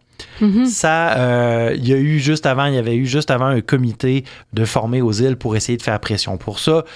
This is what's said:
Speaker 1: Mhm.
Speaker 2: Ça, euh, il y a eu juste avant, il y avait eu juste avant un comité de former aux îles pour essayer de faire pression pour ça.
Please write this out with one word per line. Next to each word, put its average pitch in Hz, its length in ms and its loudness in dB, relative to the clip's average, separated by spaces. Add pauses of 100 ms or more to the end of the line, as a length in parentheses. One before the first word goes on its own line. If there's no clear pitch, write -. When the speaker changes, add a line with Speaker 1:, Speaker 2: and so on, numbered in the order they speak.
(400)
Speaker 1:
Mhm. 214 260 4
Speaker 2:
Ça, 165 500 0
euh, 120 600 2
il 123 100 -4
y 131 60 4
a 135 40 6
eu 151 220 2
juste 151 260 0
avant, 139 200 2
il 143 100 0
y 131 40 2
avait 117 180 0
eu 131 100 0
juste 143 240 -2
avant 127 160 2
un 131 140 2
comité 131 640 0 (280)
de 110 120 0
former 117 360 0
aux 113 120 2
îles 123 240 0
pour 117 180 -4
essayer 117 240 -2
de - 40 -12
faire 107 180 -2
pression 95 380 -4
pour 101 200 -8
ça. 160 260 0 (120)